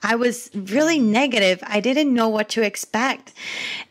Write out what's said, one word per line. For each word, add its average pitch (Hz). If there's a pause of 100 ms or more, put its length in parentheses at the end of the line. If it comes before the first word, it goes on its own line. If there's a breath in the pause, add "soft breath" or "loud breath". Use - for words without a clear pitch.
I 220
was 233
really 269
negative. 220
I 208
didn't 262
know 226
what 214
to 226
expect. 220 (580 loud breath)